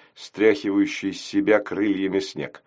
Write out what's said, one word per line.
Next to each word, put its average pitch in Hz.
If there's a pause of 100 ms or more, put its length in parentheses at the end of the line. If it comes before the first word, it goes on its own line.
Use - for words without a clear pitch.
(140)
стряхивающий 101
с -
себя 101
крыльями 95
снег. -